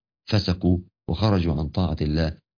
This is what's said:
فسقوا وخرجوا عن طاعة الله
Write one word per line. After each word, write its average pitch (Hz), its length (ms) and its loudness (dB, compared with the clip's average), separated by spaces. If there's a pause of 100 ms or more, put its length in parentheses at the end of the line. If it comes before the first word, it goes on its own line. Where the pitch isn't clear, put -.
(280)
فسقوا 90 500 2 (300)
وخرجوا 87 460 2
عن 76 140 -2
طاعة 78 320 -2
الله 78 380 -2 (200)